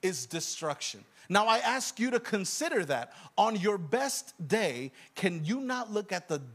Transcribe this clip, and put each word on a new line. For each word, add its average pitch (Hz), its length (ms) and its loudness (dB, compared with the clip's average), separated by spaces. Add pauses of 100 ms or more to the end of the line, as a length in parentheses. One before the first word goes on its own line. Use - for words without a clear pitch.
"is 170 260 -2
destruction." 151 760 -6 (240)
Now, 208 200 6
I 226 100 6
ask 247 400 0
you 240 140 2
to 240 80 4
consider 233 640 0
that. 131 280 -2 (240)
On 220 200 4
your 202 220 2
best 233 540 -2 (140)
day, 135 460 0 (240)
can 175 280 0
you 226 160 0
not 247 300 -4
look 208 220 -2
at - 160 -4
the 151 120 -2 (140)